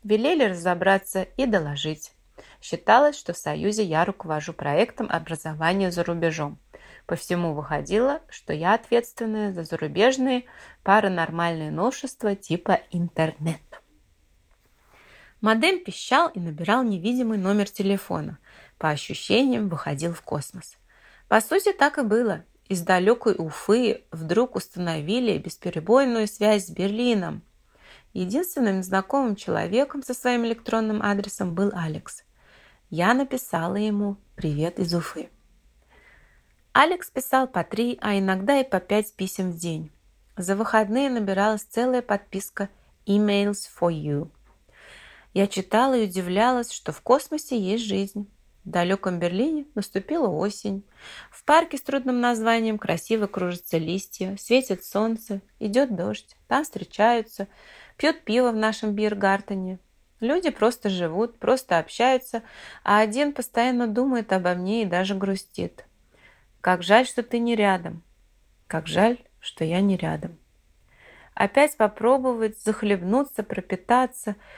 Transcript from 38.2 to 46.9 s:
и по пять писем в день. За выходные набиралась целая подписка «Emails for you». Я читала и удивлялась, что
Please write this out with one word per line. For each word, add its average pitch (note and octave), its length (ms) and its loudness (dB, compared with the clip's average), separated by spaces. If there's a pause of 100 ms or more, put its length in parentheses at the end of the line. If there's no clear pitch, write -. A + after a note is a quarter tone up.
и C4 80 0
по F#3+ 120 0
пять G#3 340 -2
писем F#3 380 -6
в E3 80 -10
день. D#3+ 320 -6 (440)
За F#3+ 200 -2
выходные A3 560 2
набиралась G#3 500 0
целая B3 400 0
подписка G3+ 640 -6 (380)
«Emails G3+ 640 2 (120)
for F3 120 2
you». D3 400 -4 (1040)
Я G3 100 4
читала A3+ 500 2
и A3+ 100 2
удивлялась, G3+ 640 0
что - 200 -10